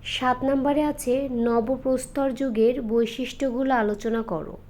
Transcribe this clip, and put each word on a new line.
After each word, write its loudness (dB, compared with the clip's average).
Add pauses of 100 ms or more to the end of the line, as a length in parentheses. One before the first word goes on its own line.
সাত 0
নম্বরে 2
আছে, 0
নবপ্রস্তর 0
যুগের 2
বৈশিষ্ট্যগুলো 0
আলোচনা 0
করো। -6 (120)